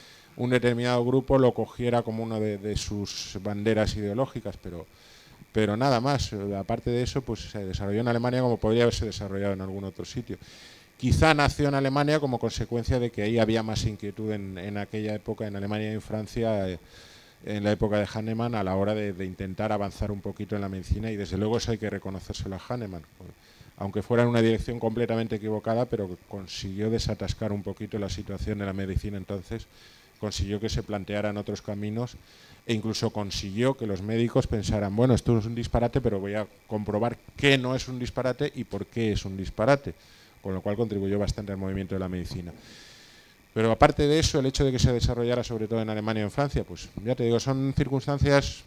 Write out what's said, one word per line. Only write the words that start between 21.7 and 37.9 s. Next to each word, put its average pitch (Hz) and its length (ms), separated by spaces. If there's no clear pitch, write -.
hay 107 60
que 104 120
reconocérselo 95 680
a 90 100
Hahnemann, 101 360
aunque 98 240
fuera 117 220
en 120 80
una 117 100
dirección 113 380
completamente 113 580
equivocada, 107 480
pero 98 320
consiguió 98 600
desatascar 107 640
un 101 100
poquito 101 360
la 101 100
situación 101 520
de 101 40
la 95 80
medicina 98 460
entonces, 101 480
consiguió 101 400
que 110 80
se 110 160
plantearan 104 520
otros 104 260
caminos 107 520
e 117 100
incluso 110 360
consiguió 104 640
que 110 120
los 95 140
médicos 113 440
pensaran, 104 480
"Bueno, 123 200
esto 120 220
es 107 100
un 117 100
disparate, 120 440
pero 104 200
voy 101 140
a 107 120
comprobar 107 500
que 139 220
no 127 160
es 131 140
un 127 100